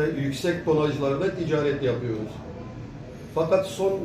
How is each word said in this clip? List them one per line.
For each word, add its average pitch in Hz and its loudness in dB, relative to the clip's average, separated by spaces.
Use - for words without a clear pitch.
yüksek 170 0
tonajlarda 151 2
ticaret 151 2
yapıyoruz. 117 0
Fakat 160 4
son 190 0